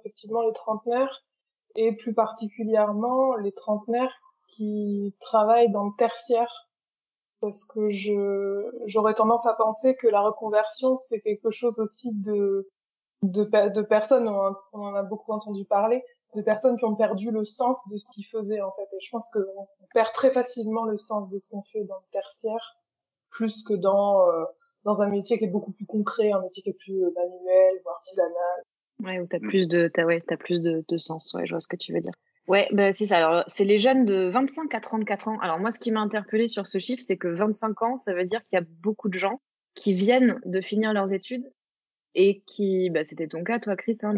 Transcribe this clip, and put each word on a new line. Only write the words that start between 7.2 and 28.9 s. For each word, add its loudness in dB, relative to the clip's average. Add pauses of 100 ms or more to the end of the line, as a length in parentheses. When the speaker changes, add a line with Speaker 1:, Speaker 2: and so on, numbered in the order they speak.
Speaker 1:
Parce -6
que -2
je, -2 (160)
j'aurais 2
tendance 4
à 4
penser 2
que 0
la 6
reconversion, 0
c'est -6
quelque -2
chose -2
aussi -6
de, -2 (520)
de 0
pe-, 4
de 0
personnes, 4
on 0
en, -2 (160)
on -14
en -8
a -2
beaucoup -10
entendu -8
parler, 2 (320)
de -6
personnes 2
qui 0
ont 0
perdu 0
le -2
sens -2 (100)
de -10
ce -16
qu'ils -14
faisaient, -6
en -6
fait. -10
Et -12
je -18
pense -8
qu'on -6 (240)
perd 2
très 4
facilement -2
le -2
sens -6
de -8
ce -16
qu'on -10
fait -8
dans -10
le -20
tertiaire, -8 (500)
plus -6
que -2
dans, 4
euh, 2 (400)
dans 2
un 2
métier 0
qui -2
est 0
beaucoup -4
plus -14
concret, 0
un 2
métier -10
qui -6
est -10
plus, -4
euh, 2
manuel 2
ou -8
artisanal. -2 (400)